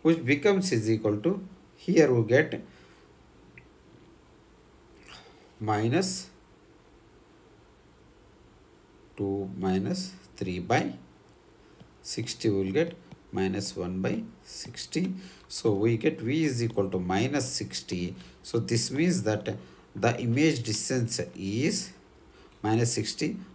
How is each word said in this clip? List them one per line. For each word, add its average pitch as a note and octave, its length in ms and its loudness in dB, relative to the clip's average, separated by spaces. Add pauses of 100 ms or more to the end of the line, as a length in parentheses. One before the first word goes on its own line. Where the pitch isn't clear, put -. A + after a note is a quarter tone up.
which E3 200 4
becomes F#3 480 4
is A2+ 180 2
equal G#2+ 280 2
to F3+ 280 -2 (340)
here D#3 320 6
we A#2 160 4
get C3+ 340 2 (3000)
minus A2 680 0 (2750)
two G2 420 -2
minus F#2+ 540 -2 (240)
three F#2 240 -6
by A#2+ 340 0 (1080)
sixty, - 480 -4
we G2 140 2
will F#2+ 80 -2
get E3+ 260 0 (340)
minus F#2+ 440 -2
one F#2 260 -4
by C#3+ 220 -2 (200)
sixty. - 720 -6 (340)
So - 240 0
we A2 260 2
get - 220 0
V D3 260 0
is B2 180 0
equal G2+ 260 0
to F#2 100 -2
minus G2 480 0
sixty. - 680 -6 (260)
So - 180 -4
this A2 300 0
means D#3 340 0
that G#2 320 -2 (400)
the A#2 240 0
image B2 440 2
distance A2+ 580 0 (140)
is G#2+ 560 -2 (720)
minus A2+ 300 2
sixty, - 440 -2 (180)